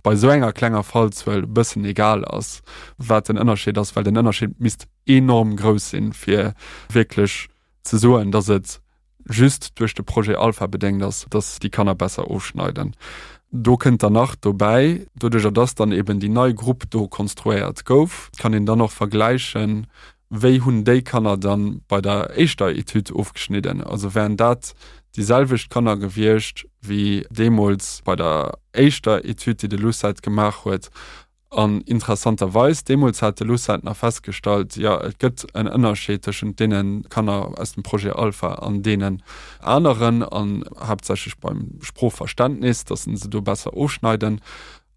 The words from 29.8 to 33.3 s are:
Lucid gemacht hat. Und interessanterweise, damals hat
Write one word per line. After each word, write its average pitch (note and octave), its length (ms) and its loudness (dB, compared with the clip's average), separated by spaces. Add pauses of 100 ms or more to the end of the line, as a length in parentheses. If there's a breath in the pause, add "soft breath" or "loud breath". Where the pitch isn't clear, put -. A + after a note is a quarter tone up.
Lucid A2 400 -2
gemacht G#2 400 0
hat. F#2+ 260 -6 (600 loud breath)
Und G#2 320 2
interessanterweise, A2 1040 0
damals C3+ 360 2
hat G#2 200 -2